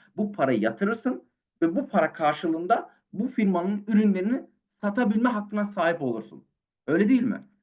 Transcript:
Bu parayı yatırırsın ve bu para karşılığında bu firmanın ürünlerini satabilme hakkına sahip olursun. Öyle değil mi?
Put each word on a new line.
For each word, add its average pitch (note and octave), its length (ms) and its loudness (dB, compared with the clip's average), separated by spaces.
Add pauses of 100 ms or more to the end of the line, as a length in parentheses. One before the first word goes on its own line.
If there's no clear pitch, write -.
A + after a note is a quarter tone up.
(180)
Bu G#3 140 -2
parayı C3 280 0
yatırırsın A3+ 640 -2 (380)
ve E3 140 2
bu C4+ 120 -2
para D#3+ 260 0
karşılığında E3 760 0 (240)
bu A3+ 140 -4
firmanın G3 600 0
ürünlerini G#3 540 2 (400)
satabilme G#3+ 480 0
hakkına G#3 360 -4
sahip E3+ 360 -2
olursun. A2+ 420 -6 (440)
Öyle F#3 220 2
değil B3+ 140 4
mi? - 200 -4 (180)